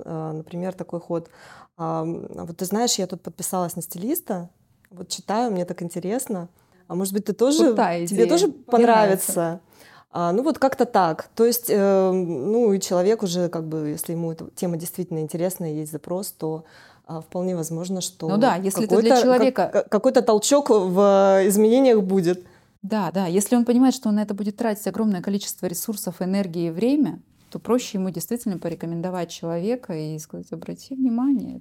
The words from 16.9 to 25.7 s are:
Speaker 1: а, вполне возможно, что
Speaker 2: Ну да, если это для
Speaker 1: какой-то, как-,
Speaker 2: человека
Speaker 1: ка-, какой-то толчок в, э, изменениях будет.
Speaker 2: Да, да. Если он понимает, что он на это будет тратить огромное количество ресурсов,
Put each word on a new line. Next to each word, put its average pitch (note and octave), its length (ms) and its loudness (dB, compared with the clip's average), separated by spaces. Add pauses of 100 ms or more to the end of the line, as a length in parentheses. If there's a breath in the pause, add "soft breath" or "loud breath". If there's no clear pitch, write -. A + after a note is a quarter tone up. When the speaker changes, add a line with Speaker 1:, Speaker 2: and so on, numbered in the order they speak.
Speaker 1:
а, D#3+ 160 -12
вполне F3+ 360 -6
возможно, E3+ 440 -6
что - 280 -8
Speaker 2:
Ну F#3+ 80 0
да, A3 180 4
если F#3+ 300 -2
это G3+ 160 4
для A3+ 100 6
Speaker 1:
какой-то, C4 60 8
как-, A#3+ 80 4
Speaker 2:
человека B3+ 480 4
Speaker 1:
ка-, - 180 0
какой-то A#3 320 4
толчок C4 480 4
в, G3 720 6
э, F#3+ 60 4
изменениях A3 560 6
будет. F#3 400 0 (380 soft breath)
Speaker 2:
Да, G3 280 -4
да. F#3 160 -2
Если G3+ 300 2
он A#3+ 80 4
понимает, B3 320 4
что - 120 -4
он G#3 60 2
на G#3+ 80 2
это G#3 120 -4
будет G#3 220 -6
тратить G#3 300 -4
огромное G3+ 340 0
количество G3 460 -4
ресурсов, F#3 560 -8